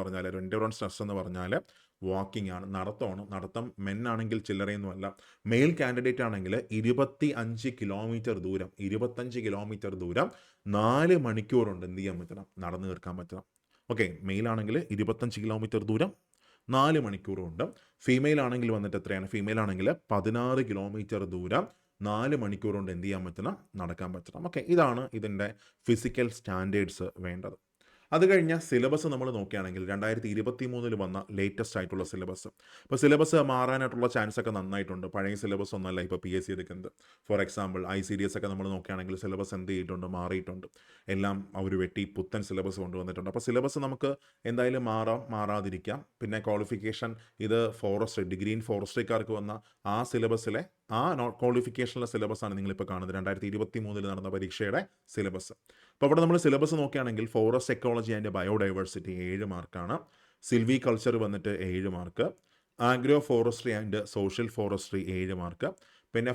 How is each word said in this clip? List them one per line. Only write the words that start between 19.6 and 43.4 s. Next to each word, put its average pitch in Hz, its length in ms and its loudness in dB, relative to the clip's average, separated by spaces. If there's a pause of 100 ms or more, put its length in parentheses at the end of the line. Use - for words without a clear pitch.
ആണെങ്കിൽ 95 240 2 (240)
പതിനാറ് 120 560 2
കിലോമീറ്റർ 101 520 -4 (140)
ദൂരം 101 300 0 (420)
നാല് 120 340 0
മണിക്കൂർ 101 340 -2
കൊണ്ട് 95 180 -4
എന്ത് 87 120 -6
ചെയ്യാൻ 95 200 -2
പറ്റണം? 98 280 -6 (260)
നടക്കാൻ 90 340 -6
പറ്റണം. - 340 -12
ഓക്കെ, 147 120 -4 (140)
ഇതാണ് 131 280 6 (160)
ഇതിൻ്റെ 101 300 -2 (400)
ഫിസിക്കൽ 120 480 2
സ്റ്റാൻഡേർഡ്സ് 95 680 -2 (200)
വേണ്ടത്. 92 300 -8 (600)
അത് 175 140 8
കഴിഞ്ഞ 165 220 6 (160)
സിലബസ് 143 440 2
നമ്മൾ 127 240 -2
നോക്കുകയാണെങ്കിൽ 95 540 -4
രണ്ടായിരത്തി 110 440 0
ഇരുപത്തിമൂന്നിൽ 120 680 -2
വന്ന 92 160 -4 (200)
ലേറ്റസ്റ്റ് 101 400 -2
ആയിട്ടുള്ള 92 340 -4
സിലബസ്. 92 360 -8 (360)
അപ്പോൾ 131 180 0
സിലബസ് 151 360 8 (120)
മാറാനായിട്ടുള്ള 127 640 2
ചാൻസ് 107 280 0
ഒക്കെ 113 140 -2
നന്നായിട്ടുണ്ട്. 95 500 -4 (100)
പഴയ 98 260 0
സിലബസ് 98 360 -2
ഒന്നല്ല 92 280 -2
ഇപ്പോൾ 90 180 -4
പി 90 140 -2
എസ് 92 100 -2
സി 98 80 -4
എടുക്കുന്നത്. 90 320 -10 (400)
For 104 160 4
example, 92 400 -2 (120)
ഐ 98 120 2
സി 104 120 -2
ഡി 98 80 2
എസ് - 120 -4
ഒക്കെ 101 120 -2
നമ്മൾ 95 220 -4
നോക്കുകയാണെങ്കിൽ 92 500 -6
സിലബസ് 95 340 -4
എന്ത് 92 140 -6
ചെയ്തിട്ടുണ്ട്? 90 440 -4
മാറിയിട്ടുണ്ട്. 92 500 -4 (480)
എല്ലാം 98 220 2 (240)
അവർ 95 220 0
വെട്ടി 98 220 0 (120)
പുത്തൻ 95 320 -4
സിലബസ് 95 360 -4
കൊണ്ടുവന്നിട്ടുണ്ട്. 92 480 -6
അപ്പോൾ 117 160 -4